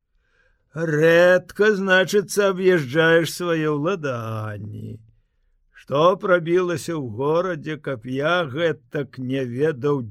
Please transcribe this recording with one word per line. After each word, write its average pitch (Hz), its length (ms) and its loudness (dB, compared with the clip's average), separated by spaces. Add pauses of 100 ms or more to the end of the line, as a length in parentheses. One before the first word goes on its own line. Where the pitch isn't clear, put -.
(720)
«Рэдка, 170 1000 4
значыцца, 190 800 2
аб'язджаеш 165 800 2
свае 165 400 -2
ўладанні. 110 1300 -6 (720)
Што 160 400 0
прабілася 175 800 0
ў 135 220 -6
горадзе, 156 600 -2
каб 127 280 -10
я 151 400 -2
гэтак 147 760 -4
не 131 240 -4
ведаў, 135 680 -2